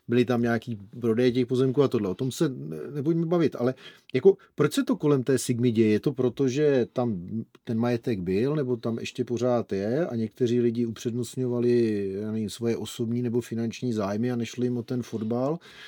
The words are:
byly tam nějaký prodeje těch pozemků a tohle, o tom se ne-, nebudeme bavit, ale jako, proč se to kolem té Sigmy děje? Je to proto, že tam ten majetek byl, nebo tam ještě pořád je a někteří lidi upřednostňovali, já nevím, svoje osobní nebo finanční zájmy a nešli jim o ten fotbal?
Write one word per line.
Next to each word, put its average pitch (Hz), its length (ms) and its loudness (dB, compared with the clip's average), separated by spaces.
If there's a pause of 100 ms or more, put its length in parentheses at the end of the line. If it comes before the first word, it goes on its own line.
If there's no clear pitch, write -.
byly 120 160 4
tam 120 180 0
nějaký 117 360 -2 (220)
prodeje 117 320 4
těch 123 140 2
pozemků 131 360 2
a 131 60 4
tohle, 104 200 0
o 92 60 -2
tom 131 180 -2
se 165 160 0
ne-, 147 280 -8 (180)
nebudeme 165 320 0
bavit, 165 300 2
ale 127 180 0 (400)
jako, 190 220 6 (180)
proč 147 180 2
se 269 120 0
to 240 120 0
kolem 147 260 2
té 127 160 2
Sigmy 120 320 2
děje? 110 220 4
Je 104 80 4
to 143 120 0
proto, 127 360 0
že 135 440 2
tam 104 360 -2 (360)
ten 113 140 -2
majetek 117 420 0
byl, 104 360 0
nebo 123 200 -2
tam 117 220 -4
ještě - 260 -6
pořád 120 480 0
je 113 340 0
a - 80 -6
někteří 117 460 0
lidi 117 260 0
upřednostňovali, 117 1300 0
já 107 200 -6
nevím, 110 180 -4
svoje 117 260 -2
osobní 117 460 -4
nebo 120 180 0
finanční 117 520 -4
zájmy 107 400 0
a 120 40 -2
nešli 120 300 -4
jim 123 100 -2
o 117 60 -4
ten 123 200 -4
fotbal? 120 560 -2 (300)